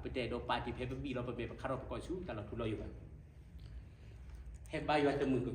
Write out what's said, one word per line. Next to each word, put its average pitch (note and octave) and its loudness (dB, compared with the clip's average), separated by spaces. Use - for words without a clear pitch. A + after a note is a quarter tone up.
Pete B2 0
do A#2+ 0
pa B2 4
ti A#2+ -2
pe A#2 -2
pe B2+ -2
bi C3+ 0
lo B2 2
pe B2 0
pe, A2+ -2
ka - -4
ro C3 2
pa - -4
ko A2+ -2
su, - -2
ta A#2 -2
lo G#2 -2
tu G#2+ -6
lo A#2 2
yu A2 2
ba. G2 -2
Thế D#3 0
ba D3+ 4
yuan C#3+ 8
tầm C3 6
mừng A#2+ 6
của A#2 0